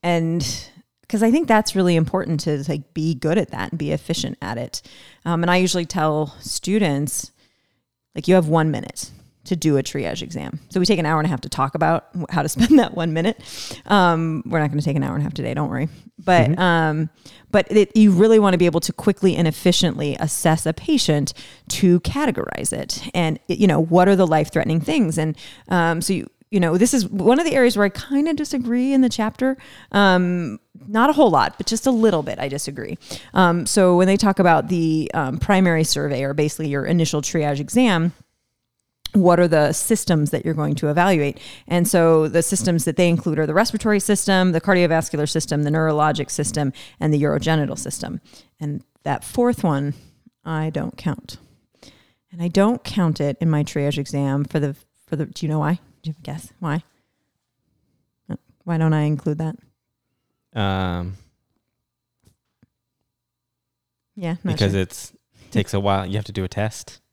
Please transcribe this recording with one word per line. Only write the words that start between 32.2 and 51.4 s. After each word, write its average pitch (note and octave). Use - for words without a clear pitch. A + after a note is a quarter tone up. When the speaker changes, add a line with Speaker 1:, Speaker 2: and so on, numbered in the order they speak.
Speaker 1:
bit C#3
I C#3
disagree. C#3+
Um, F3
so F3+
when F#3
they F#3+
talk G3+
about E3
the, D#3+
um, C3
primary F3+
survey, C#3+
or C#3
basically D3+
your C#3
initial D#3+
triage D3
exam, F3
what F3
are F3
the D3+
systems D#3+
that -
you're D#3+
going D3
to D3+
evaluate? E3
And F3
so E3
the E3
systems E3+
that E3
they F3
include E3
are D#3
the D3+
respiratory G#3+
system, F#3+
the D#3+
cardiovascular D#3+
system, D#3
the D3
neurologic D3+
system, D3
and D#3
the C#3+
urogenital D3+
system. -
And D3
that C#3+
fourth A#3+
one, C#3+
I D#3
don't D3+
count. -